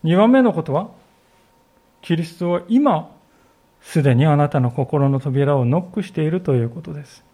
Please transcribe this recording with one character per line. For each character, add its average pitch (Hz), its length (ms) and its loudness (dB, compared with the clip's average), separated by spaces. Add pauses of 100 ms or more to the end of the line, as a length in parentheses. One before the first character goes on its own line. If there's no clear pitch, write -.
二 160 120 0
番 214 160 4
目 262 120 6
の 226 100 4
こ 160 100 -4
と 147 100 -6
は、 185 180 -4 (1080)
キ 170 160 -2
リ 165 80 -4
ス - 140 -16
ト 175 140 -4
は 175 160 -2
今 240 460 0 (640)
す - 220 -2
で 135 120 4
に 131 120 4
あ 147 100 4
な 147 120 2
た 143 120 -2
の 123 100 0
心 139 380 -2
の 139 100 0
扉 139 380 0
を 127 80 0
ノ 147 180 0
ッ 180 100 -16
ク 208 100 -6
し - 100 -12
て 160 100 -4
い 151 80 0
る 180 100 -2
と 160 140 -2
い 120 100 0
う 117 60 -6
こ 160 100 -16
と 160 140 -14
で 143 100 -14
す。 - 300 -20